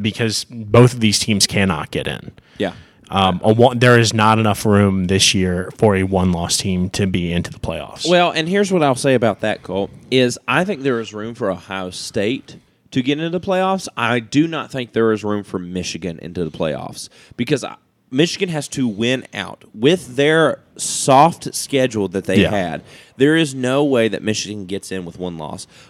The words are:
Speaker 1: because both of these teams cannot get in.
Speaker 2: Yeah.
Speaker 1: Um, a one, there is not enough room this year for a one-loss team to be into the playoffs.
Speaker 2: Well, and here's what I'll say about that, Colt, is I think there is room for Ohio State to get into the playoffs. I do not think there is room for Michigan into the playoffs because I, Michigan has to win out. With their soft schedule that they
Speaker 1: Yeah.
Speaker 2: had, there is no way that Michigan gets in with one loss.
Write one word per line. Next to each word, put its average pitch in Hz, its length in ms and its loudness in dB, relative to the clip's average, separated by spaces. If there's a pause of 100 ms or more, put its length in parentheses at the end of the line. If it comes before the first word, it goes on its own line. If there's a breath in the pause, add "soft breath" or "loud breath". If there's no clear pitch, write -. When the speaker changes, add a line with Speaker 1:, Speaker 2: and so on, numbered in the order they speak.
Speaker 1:
because 107 480 -4
both 117 440 6
of 123 60 -8
these 110 180 2
teams 104 300 0
cannot 92 440 -2
get 76 160 -4
in. - 260 -10 (240 soft breath)
Speaker 2:
Yeah. 95 160 -4 (360 soft breath)
Speaker 1:
Um, 92 320 2
a 110 120 4
one, 120 260 4
there 123 180 8
is 110 160 4
not 110 240 4
enough 110 280 0
room 101 400 4
this 95 280 2
year 92 440 -2
for 104 180 4
a 95 80 2
one-loss 90 540 0
team 92 320 -2
to 101 180 -2
be 87 240 -2
into 87 200 -4
the - 80 -20
playoffs. 80 500 -8
Speaker 2:
Well, 175 220 4
and 160 180 -4
here's 196 200 0
what 180 140 2
I'll 135 120 2
say 135 200 0
about 110 260 0
that, 107 220 -4
Colt, 92 280 -6 (180)
is 127 360 2
I 147 200 0
think 170 160 -6
there 131 180 -2
is 104 140 -10
room 110 220 -10
for 117 140 -4
Ohio 92 400 -6
State - 680 -6 (340)
to 131 100 -2
get 143 160 -2
into 165 120 -6
the 175 160 -4
playoffs. 190 500 -2
I 117 240 0
do 135 260 2
not 156 260 -6
think 123 200 -8
there 113 220 2
is 104 100 -6
room 104 220 -4
for - 120 -8
Michigan 87 600 -8
into 87 240 -8
the 78 140 -6
playoffs 80 500 -6 (300 soft breath)
because 120 260 -4
I, - 120 -12 (380)
Michigan 175 360 0
has 151 200 -6
to 131 200 -2
win 117 440 -2
out. 95 300 -10 (100)
With 127 440 0
their 151 420 2 (160)
soft - 800 2
schedule 117 540 -2
that 92 160 -4
they 95 160 4
Speaker 1:
Yeah. 82 80 4
Speaker 2:
had, 87 320 -4 (340 loud breath)
there 151 220 4
is 143 180 0
no 131 300 0
way 117 240 2
that 98 120 -6
Michigan 104 440 -6
gets 98 260 -10
in 95 140 -8
with 85 120 -14
one 90 200 -8
loss. 78 280 -12 (240 soft breath)